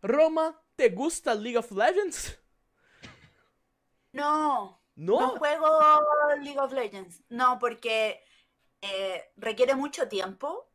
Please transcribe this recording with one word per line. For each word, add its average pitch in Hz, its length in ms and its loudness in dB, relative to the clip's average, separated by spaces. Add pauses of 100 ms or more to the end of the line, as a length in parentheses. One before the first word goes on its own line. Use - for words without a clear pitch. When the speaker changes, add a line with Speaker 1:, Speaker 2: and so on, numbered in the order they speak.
Speaker 1:
Roma, 320 540 2 (180)
te 247 140 4
gusta 254 440 -4
League 233 240 -4
of 233 160 -6
Legends? 339 640 -2 (1800)
Speaker 2:
No. 285 640 -2 (180)
Speaker 1:
No? 180 260 0
Speaker 2:
No 254 160 0
juego 311 280 0 (760)
League 277 160 -6
of 262 140 -2
Legends. 208 560 -8
No, 247 280 0
porque, 220 640 -2 (640)
eh, 190 420 -6 (140)
requiere 226 380 0
mucho 277 320 -6
tiempo. 214 680 -8